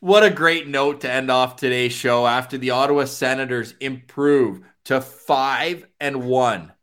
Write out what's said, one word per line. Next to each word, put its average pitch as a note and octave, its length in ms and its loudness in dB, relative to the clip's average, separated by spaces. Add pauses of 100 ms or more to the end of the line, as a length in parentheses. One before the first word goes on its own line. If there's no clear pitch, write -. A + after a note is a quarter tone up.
What G3+ 220 4
a G#3 80 6
great E3 380 0
note C#3 320 -2
to B2+ 100 -6
end C3 180 -2
off B2+ 280 0
today's B2 360 -2
show A#2+ 320 0
after B2 320 0
the B2+ 140 -4
Ottawa C#3 360 2
Senators B2+ 760 -4
improve C3 800 0 (240)
to C3 160 0
five C3+ 840 -4 (120)
and C3+ 260 -6
one. A#2+ 480 0 (100)